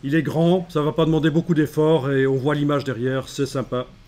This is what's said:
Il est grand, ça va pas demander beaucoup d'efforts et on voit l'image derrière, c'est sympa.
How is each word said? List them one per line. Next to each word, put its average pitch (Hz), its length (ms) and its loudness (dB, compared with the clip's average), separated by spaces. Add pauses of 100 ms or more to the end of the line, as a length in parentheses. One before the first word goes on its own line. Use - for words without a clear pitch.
Il 139 80 -2
est 160 80 2
grand, 170 480 2
ça 151 120 -2
va 147 100 0
pas 160 140 2
demander 160 240 2
beaucoup 165 240 0
d'efforts 156 560 2
et 135 160 2
on 135 100 0
voit 139 180 0
l'image 143 300 0
derrière, 127 420 -4
c'est 139 200 -4
sympa. 127 400 -6 (220)